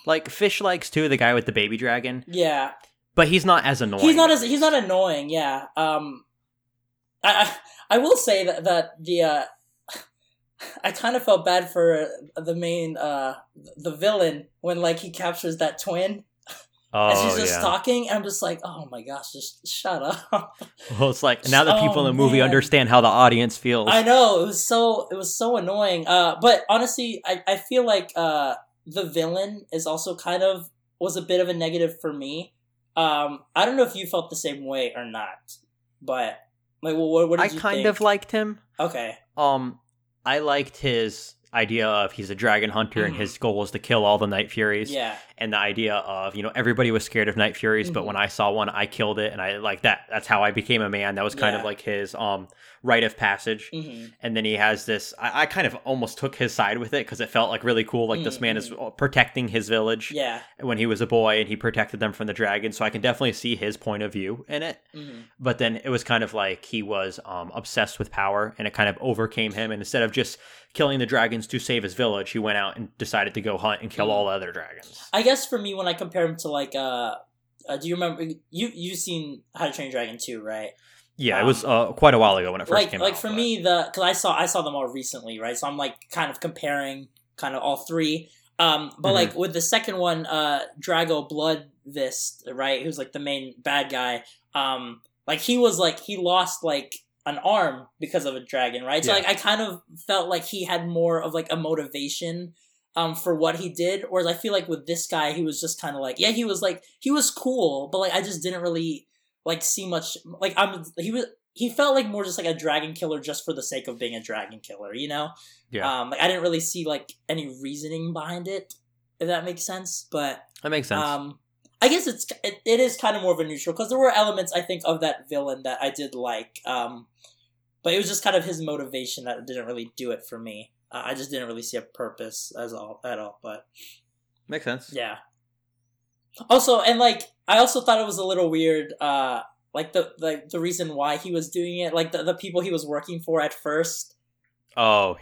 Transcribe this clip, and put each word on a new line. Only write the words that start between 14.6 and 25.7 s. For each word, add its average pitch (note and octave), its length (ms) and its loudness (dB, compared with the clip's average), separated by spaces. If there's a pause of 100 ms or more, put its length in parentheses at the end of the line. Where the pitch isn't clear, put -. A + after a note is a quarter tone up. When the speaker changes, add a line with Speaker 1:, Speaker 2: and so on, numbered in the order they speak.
Speaker 2:
when, F3 200 -2
like, E3 180 0
he F#3 120 -12
captures E3+ 460 -4
that D#3 220 0
twin. G3 440 -4 (680)
Speaker 1:
Oh, G#2+ 160 4
Speaker 2:
and G2+ 100 6
she's F#2+ 200 4
just F2+ 160 2
Speaker 1:
yeah. E2+ 60 0
Speaker 2:
talking, A#3 460 2
and G#3 100 0
I'm G3+ 60 -4
just G3 180 -6
like, E3 220 -4
"Oh D#3+ 260 -12
my A#2+ 120 -12
gosh, C3+ 320 -12
just - 340 -14
shut - 340 -4
up." F3 540 -4 (240)
<laughs> A2+ 200 -10
Speaker 1:
Well, C3+ 100 6
it's - 120 -4
like, B2+ 280 2
now C#3 160 10
the F#3+ 160 8
people G#3 180 4
in C3 160 4
the C3+ 60 4
Speaker 2:
Oh, C#3 40 8
Speaker 1:
movie C3 120 6
Speaker 2:
man. C3 80 8
Speaker 1:
understand C3 420 6
how A#2+ 140 8
the A#2 80 8
audience A#2+ 480 6
feels. A#2+ 340 2
Speaker 2:
I A3+ 120 6
know, A3+ 380 8
it E3+ 60 2
was - 180 -4
so, A#3 460 2
it F#3 40 -6
was F#3+ 200 -6
so A#3 220 0
annoying. F#3 500 0